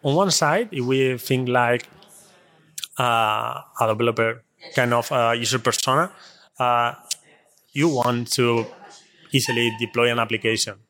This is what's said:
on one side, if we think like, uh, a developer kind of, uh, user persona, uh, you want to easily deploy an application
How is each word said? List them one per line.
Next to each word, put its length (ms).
on 120
one 160
side, 420
if 100
we 340
think 300
like, 400
uh, 600
a 80
developer 540
kind 220
of, 160
uh, 260
user 220
persona, 520
uh, 360
you 160
want 460
to 320
easily 480
deploy 320
an 60
application 560